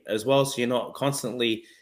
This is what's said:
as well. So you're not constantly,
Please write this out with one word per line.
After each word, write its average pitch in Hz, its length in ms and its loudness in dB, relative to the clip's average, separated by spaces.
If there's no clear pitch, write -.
as 107 200 -2
well. 135 180 6
So 131 140 -2
you're 120 100 0
not 123 240 -2
constantly, 120 720 -2